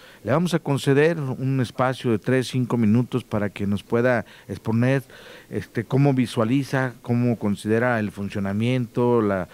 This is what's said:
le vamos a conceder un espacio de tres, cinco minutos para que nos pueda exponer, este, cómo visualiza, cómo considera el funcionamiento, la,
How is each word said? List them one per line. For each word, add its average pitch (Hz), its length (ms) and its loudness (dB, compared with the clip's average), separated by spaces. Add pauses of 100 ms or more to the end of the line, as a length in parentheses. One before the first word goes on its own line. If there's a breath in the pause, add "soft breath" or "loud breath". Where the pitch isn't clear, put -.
(240 loud breath)
le 110 80 0
vamos 165 220 0
a 165 40 2
conceder 143 640 2
un 131 400 -2
espacio 127 500 -2
de 110 80 2
tres, 123 300 0
cinco 120 300 -2
minutos 117 460 2
para 104 260 -4
que 101 160 -6
nos 101 160 -2
pueda 120 420 0 (240 loud breath)
exponer, 117 540 0 (480 loud breath)
este, - 340 -6
cómo 139 300 2
visualiza, 127 880 0
cómo 120 360 0
considera 113 600 0
el 104 100 -4
funcionamiento, 113 1120 -2
la, 98 320 0